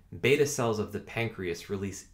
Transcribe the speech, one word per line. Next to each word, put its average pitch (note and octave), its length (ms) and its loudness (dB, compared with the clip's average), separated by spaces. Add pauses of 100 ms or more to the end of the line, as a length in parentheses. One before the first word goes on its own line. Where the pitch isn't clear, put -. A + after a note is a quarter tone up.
(220)
beta C#3 260 6
cells A#2 320 2
of G#2 120 -2
the G#2 80 -4
pancreas F#2+ 720 -4
release G2 440 -4